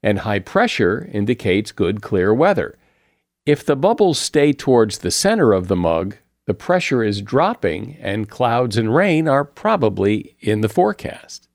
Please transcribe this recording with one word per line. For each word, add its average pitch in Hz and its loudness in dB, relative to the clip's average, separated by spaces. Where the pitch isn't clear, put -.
and 104 0
high 104 -2
pressure 117 0
indicates 104 -2
good, 101 -2
clear 98 0
weather. 127 0
If 147 0
the 147 2
bubbles 180 2
stay 147 2
towards 117 2
the 90 -4
center 190 2
of 92 0
the 98 2
mug, 87 0
the 104 -2
pressure 175 -2
is 101 -2
dropping 123 -2
and 101 -6
clouds 127 0
and 110 0
rain 160 2
are 143 2
probably 107 -2
in 107 -2
the 107 0
forecast. - -4